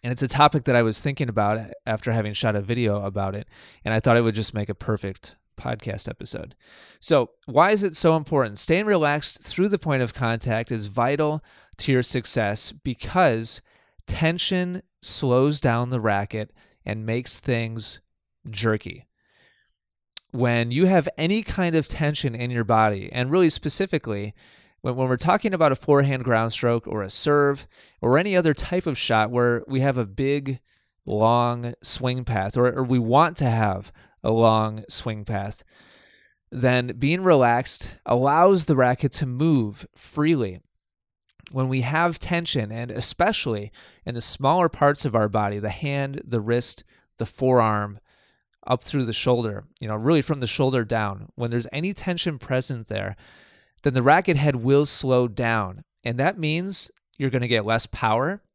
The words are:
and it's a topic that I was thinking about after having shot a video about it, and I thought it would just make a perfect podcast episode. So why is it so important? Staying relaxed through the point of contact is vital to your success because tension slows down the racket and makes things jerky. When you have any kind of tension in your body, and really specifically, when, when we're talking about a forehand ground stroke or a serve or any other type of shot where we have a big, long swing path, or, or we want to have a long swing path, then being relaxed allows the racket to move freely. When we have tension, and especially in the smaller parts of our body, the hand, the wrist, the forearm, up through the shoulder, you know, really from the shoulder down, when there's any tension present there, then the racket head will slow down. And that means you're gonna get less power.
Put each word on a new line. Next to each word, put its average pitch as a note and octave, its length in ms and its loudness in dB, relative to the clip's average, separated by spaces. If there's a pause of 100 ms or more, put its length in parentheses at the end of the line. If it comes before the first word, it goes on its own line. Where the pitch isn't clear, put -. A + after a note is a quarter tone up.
and A#2+ 100 -4
it's B2+ 100 -4
a C3+ 40 0
topic D3 380 4
that C3+ 100 2
I A#2+ 80 6
was A2 180 0
thinking C#3 280 -4
about G#2+ 420 0 (160)
after A2 240 -4
having G#2+ 220 -2
shot G#2+ 240 -2
a G#2 40 0
video G#2 440 -2
about G2 320 -4
it, G#2+ 100 -12 (380)
and A2 100 -2
I A2 60 2
thought A#2 160 4
it A#2+ 60 4
would A2+ 120 2
just G#2+ 180 -4
make G#2 160 -6
a G#2 60 -6
perfect - 640 -8 (200)
podcast G#2+ 520 -8
episode. - 480 -12 (420)
So C3+ 320 2 (160)
why D3+ 240 4
is G#3 140 2
it F3 100 -2
so D#3+ 220 2
important? C3+ 420 -2
Staying G3 280 0
relaxed D3+ 580 0
through F#3+ 240 0
the G3 100 0
point C#3 240 0
of A#2 100 -2
contact A#2 600 -2
is G#2 160 -6
vital C#3+ 520 0 (380)
to - 140 0
your B2+ 100 4
success A2 680 -2
because B2 920 0 (460)
tension F3+ 760 -2 (180)
slows C3+ 600 2
down A#2+ 300 0
the B2+ 100 -4
racket G#2+ 520 -2 (340)
and G#2+ 180 -6
makes A#2 360 -4
things A2+ 600 -4 (480)
jerky. G#2+ 580 -4 (1200)
When A#2+ 400 0
you D3+ 160 4
have F3+ 320 4
any F#3+ 240 0
kind F3 320 -2
of D3 120 2
tension D3 480 -4
in A#2+ 160 -6
your A#2+ 140 0
body, G#2+ 480 2
and B2 180 -2
really F3 200 6
specifically, G#2+ 840 -4 (460)
when, B2 160 -4
when C3 100 0
we're B2+ 120 2
talking F#3+ 340 0
about D#3+ 200 4
a C3 40 0
forehand C#3 480 2
ground A2+ 280 2
stroke A#2 360 0
or G#2+ 140 -6
a F#2+ 80 -8
serve C#3+ 560 0 (340)
or B2+ 160 2
any F#3+ 180 0
other E3 200 4
type - 320 -4
of D3 100 -4
shot A2 340 2
where A#2+ 380 2
we C3 120 -2
have C3 180 0
a A2+ 80 -2
big, C3+ 520 -2 (460)
long A#2+ 800 0
swing B2+ 420 -4
path, G2+ 320 -2
or, B2 160 4
or C3+ 100 -2
we B2+ 160 0
want C#3 380 2
to C3+ 140 0
have G#2 420 -2 (320)
a - 60 0
long A2 580 2
swing G#2+ 380 -8
path, G#2 360 -8 (880)
then B2 480 0
being D#3 240 0
relaxed B2+ 680 4 (140)
allows D3+ 580 4
the D3+ 120 2
racket B2+ 360 2
to - 140 -4
move B2+ 680 0
freely. C#3 640 -2 (920)
When C3 160 -2
we C3 120 0
have D#3+ 400 -2
tension, D#3+ 500 -4
and A#2 220 -10
especially A#2+ 800 -2 (340)
in B2 80 -8
the A#2+ 60 -6
smaller D#3+ 480 2
parts - 360 2
of A#2 120 0
our G#2+ 120 2
body, G#2 300 -2
the G#2 100 -6
hand, C#3 560 -6
the A#2 160 -2
wrist, A#2 440 -2 (340)
the A2+ 80 -4
forearm, G#2+ 720 2 (720)
up B2+ 140 0
through C#3 220 -2
the A2+ 80 -4
shoulder, A2+ 520 -2 (160)
you A2+ 80 -10
know, G#2+ 80 -4
really C#3 260 2
from D3+ 160 -2
the B2 80 -4
shoulder C3 380 0
down, G#2 500 -4
when A#2+ 160 -4
there's A#2 220 -2
any E3+ 200 -4
tension E3+ 460 -4
present B2+ 480 -4
there, G2 300 -6 (680)
then C3+ 120 2
the B2+ 80 4
racket D#3+ 340 6
head C#3+ 200 2
will C3+ 300 4
slow B2+ 400 2
down. A2+ 560 -2 (220)
And A#2+ 160 -4
that F#3+ 180 0
means F3 500 -4 (300)
you're C3+ 120 -2
gonna B2 180 -2
get A2+ 180 2
less A2+ 200 0
power. B2 580 -2 (100)